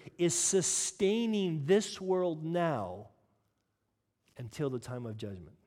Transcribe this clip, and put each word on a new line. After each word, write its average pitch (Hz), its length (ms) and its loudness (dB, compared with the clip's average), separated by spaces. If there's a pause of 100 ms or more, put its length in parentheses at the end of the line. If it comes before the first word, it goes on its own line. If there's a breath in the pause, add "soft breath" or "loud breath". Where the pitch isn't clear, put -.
(200 loud breath)
is 170 160 4
sustaining 196 1300 2
this 202 340 4
world 180 460 0
now 123 600 0 (1300)
until 131 320 -4
the 131 80 -2
time 123 300 -8
of 110 100 -8
judgment. 98 500 -10